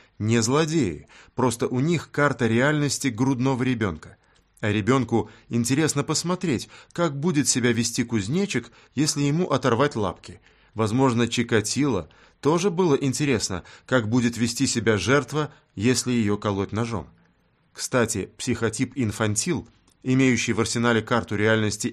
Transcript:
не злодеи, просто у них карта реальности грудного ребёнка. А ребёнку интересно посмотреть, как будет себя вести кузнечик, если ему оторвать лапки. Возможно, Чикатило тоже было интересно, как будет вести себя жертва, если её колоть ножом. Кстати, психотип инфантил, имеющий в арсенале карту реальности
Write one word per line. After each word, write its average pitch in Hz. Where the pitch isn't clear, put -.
не 113
злодеи, 131
просто 123
у 127
них 160
карта 147
реальности 143
грудного 127
ребёнка. 110
А 107
ребёнку 113
интересно 135
посмотреть, 165
как 156
будет 147
себя 120
вести 117
кузнечик, 120
если 143
ему 156
оторвать 131
лапки. 92
Возможно, 117
Чикатило 117
тоже 170
было 165
интересно, 127
как 120
будет 117
вести 120
себя 110
жертва, 139
если 123
её 104
колоть 98
ножом. 104
Кстати, -
психотип 117
инфантил, 110
имеющий 131
в 101
арсенале 117
карту 113
реальности 107